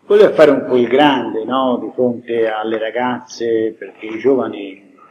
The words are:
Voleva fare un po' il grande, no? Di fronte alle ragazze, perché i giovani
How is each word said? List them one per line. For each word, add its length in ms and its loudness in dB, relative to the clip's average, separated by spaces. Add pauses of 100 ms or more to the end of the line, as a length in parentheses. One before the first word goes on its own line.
Voleva 240 6
fare 180 6
un 160 0
po' 120 0
il 100 2
grande, 560 0
no? 340 -2
Di 160 -10
fronte 540 -2
alle 320 -4
ragazze, 1000 -4
perché 300 -16
i 100 -10
giovani 800 -4 (160)